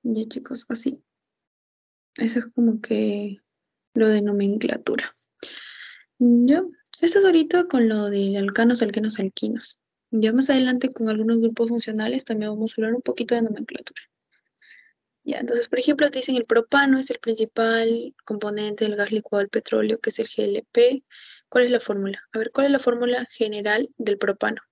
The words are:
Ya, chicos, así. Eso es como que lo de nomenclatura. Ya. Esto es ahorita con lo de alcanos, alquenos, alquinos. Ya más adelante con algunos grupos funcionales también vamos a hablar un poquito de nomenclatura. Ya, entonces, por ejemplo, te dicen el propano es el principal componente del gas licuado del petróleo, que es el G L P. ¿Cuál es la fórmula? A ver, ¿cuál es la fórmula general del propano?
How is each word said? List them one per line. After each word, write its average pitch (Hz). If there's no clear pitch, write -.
Ya, 220
chicos, 262
así. -
Eso 226
es -
como 226
que 208
lo 220
de 208
nomenclatura. 202
Ya. 247
Esto 339
es 392
ahorita 339
con 247
lo 208
de 196
alcanos, 226
alquenos, 214
alquinos. 214
Ya 220
más 269
adelante 254
con 220
algunos 220
grupos 226
funcionales 226
también 214
vamos 220
a -
hablar 220
un 247
poquito -
de 233
nomenclatura. -
Ya, -
entonces, 466
por 494
ejemplo, 294
te 262
dicen 254
el 233
propano 269
es 262
el 233
principal 226
componente 208
del 208
gas 202
licuado 208
del 202
petróleo, 220
que 220
es -
el 226
G 208
L 208
P. 247
¿Cuál 247
es 247
la 233
fórmula? 196
A 226
ver, 226
¿cuál 277
es 277
la 269
fórmula 240
general 208
del 208
propano? 214